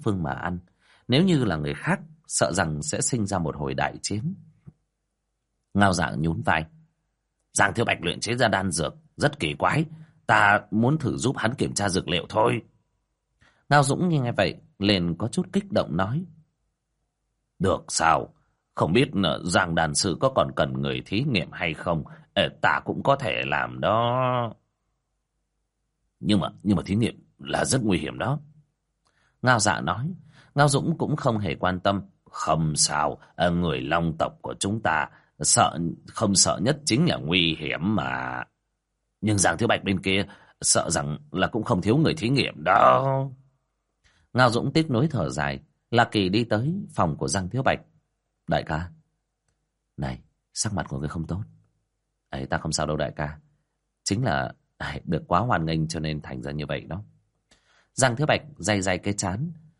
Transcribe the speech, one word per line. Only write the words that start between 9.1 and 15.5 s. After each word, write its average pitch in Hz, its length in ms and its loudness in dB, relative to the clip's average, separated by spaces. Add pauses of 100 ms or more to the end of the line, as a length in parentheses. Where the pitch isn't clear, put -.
rất - 220 0
kỳ 76 140 -2
quái, 92 320 0 (420)
ta 104 340 6 (100)
muốn 117 260 2
thử 78 200 -2
giúp 120 200 0
hắn 113 180 -2
kiểm 71 180 -2
tra 101 160 -2
dược 87 180 -2
liệu 85 220 -2
thôi." 117 320 0 (1080)
Ngao 143 140 8
Dũng 143 260 0
nghe 127 220 0
vậy 90 240 0 (240)
liền 92 380 2
có - 100 -4
chút - 260 -4